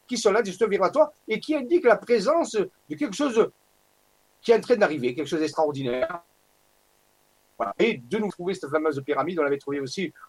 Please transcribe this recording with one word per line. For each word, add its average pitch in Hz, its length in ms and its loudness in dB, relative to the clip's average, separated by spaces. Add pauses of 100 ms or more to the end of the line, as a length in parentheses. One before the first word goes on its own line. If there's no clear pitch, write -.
qui 247 100 -4
sont 214 140 4
là, 214 100 4
des 196 100 -4
structures 208 180 0
vibratoires, 190 420 2 (160)
et 220 120 -2
qui 311 160 -2
indiquent 285 300 0
la 220 120 8
présence 240 560 2
de - 420 -4
quelque 202 200 -4
chose 240 340 2 (920)
qui - 100 2
est 226 40 10
en 214 60 2
train 247 160 0
d'arriver, 147 380 0
quelque 143 120 -4
chose 156 140 -2
d'extraordinaire. 147 800 -2 (1400)
Voilà. - 220 -4
Et 220 180 2
de 123 220 -6
nous 208 100 -2
trouver 175 240 -6
cette 160 160 -10
fameuse 151 340 -2
pyramide, 143 360 -2
on 151 40 2
l'avait 143 140 0
trouvée 139 240 -6
aussi 151 320 -6 (160)